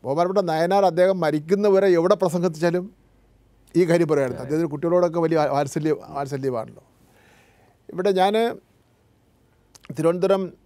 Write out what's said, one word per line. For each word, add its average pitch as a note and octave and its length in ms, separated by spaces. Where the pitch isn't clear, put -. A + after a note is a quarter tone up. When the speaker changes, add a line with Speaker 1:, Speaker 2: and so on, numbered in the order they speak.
Speaker 1:
ബഹുമാനപ്പെട്ട F3 380
നയനാർ F3+ 400
അദ്ദേഹം F#3 320
മരിക്കുന്നവരെ F#3+ 640
എവിടെ F#3 220
പ്രസംഗിച്ചാലും F3 640
ഈ - 100
കാര്യം E3+ 220
പറയുമായിരുന്നു. C3 300
Speaker 2:
അതെ. C3 60
Speaker 1:
അദ്ദേഹത്തിന് D#3 260
കുട്ടികളോടൊക്കെ E3+ 520
വലിയ D#3+ 160
വാ-, D3 140
വാത്സല്യ-, D3 420
വാത്സല്യമാണല്ലോ. C3 680
ഇവിടെ F#3 180
ഞാൻ G3 120
തിരുവനന്തപുരം F#3 480